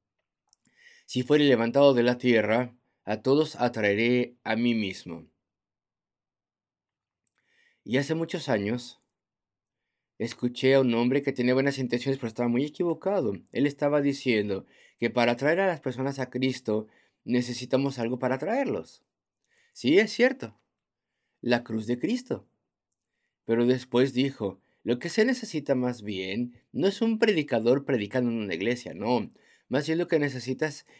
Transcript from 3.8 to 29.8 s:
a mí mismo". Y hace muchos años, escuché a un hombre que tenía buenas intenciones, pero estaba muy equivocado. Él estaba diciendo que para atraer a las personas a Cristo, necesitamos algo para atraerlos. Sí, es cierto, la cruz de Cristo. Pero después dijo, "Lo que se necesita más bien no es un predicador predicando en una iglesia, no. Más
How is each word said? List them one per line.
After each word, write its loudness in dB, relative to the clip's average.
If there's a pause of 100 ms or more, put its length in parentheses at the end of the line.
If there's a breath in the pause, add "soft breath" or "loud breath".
a -2
mí 2
mismo". -6 (2500)
Y -2
hace -2
muchos -4
años, -2 (1200)
escuché 0
a 6
un 2
hombre 2
que -2
tenía 0
buenas 0
intenciones, -2
pero -6
estaba -2
muy 0
equivocado. -2 (200)
Él 0
estaba 0
diciendo 0 (320 soft breath)
que 0
para 4
atraer 0
a 2
las 0
personas -4
a -6
Cristo, -2 (360 soft breath)
necesitamos -2
algo -2
para -2
atraerlos. -4 (720)
Sí, 2
es 2
cierto, -2 (800)
la 0
cruz -6
de -2
Cristo. -4 (1000)
Pero 2
después 2
dijo, -2 (220)
"Lo -2
que -8
se 2
necesita -2
más -2
bien -6 (180 loud breath)
no 0
es -2
un 0
predicador 2
predicando 0
en -2
una -4
iglesia, -4
no. 0 (380 soft breath)
Más 0